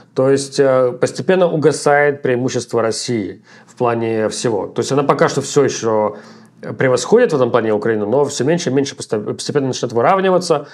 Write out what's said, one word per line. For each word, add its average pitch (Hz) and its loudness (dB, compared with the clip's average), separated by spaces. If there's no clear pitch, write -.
То 131 2
есть, 139 0
э, 131 4
постепенно 185 0
угасает 147 2
преимущество 120 -2
России 107 -4
в - -20
плане 113 0
всего. 104 -2
То - -6
есть 117 -4
она 143 2
пока 151 2
что 139 -2
всё 139 0
ещё 107 -2
превосходит 160 2
в 156 0
этом 127 2
плане 110 0
Украину, 104 0
но 135 2
всё 127 -4
меньше 165 0
и - -2
меньше 139 -2
поста-, - -4
постепенно 135 -2
начнёт 123 -4
выравниваться, 175 2